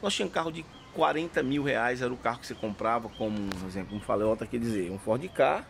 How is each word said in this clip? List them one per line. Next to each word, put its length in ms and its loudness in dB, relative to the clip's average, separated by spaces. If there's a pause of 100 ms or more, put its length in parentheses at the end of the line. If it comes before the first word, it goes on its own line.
nós 100 2
tínhamos 220 -2
carro 160 0
de 120 -10 (300)
quarenta 480 2
mil 220 2
reais, 400 2
era 100 0
o 40 -6
carro 200 0
que 80 -14
você 80 -8
comprava, 560 0
como, 400 -2
por 180 -6
exemplo, 220 -6
como 120 -6
falei, 220 2
eu 40 4
volto 160 2
aqui 140 -4
a 20 0
dizer, 320 0
um 80 -6
Ford 300 0
Ka 400 4